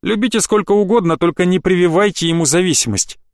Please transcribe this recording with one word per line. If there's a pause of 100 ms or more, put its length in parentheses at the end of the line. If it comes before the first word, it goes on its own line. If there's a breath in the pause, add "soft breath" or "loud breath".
Любите
сколько
угодно,
только
не
прививайте
ему
зависимость. (160)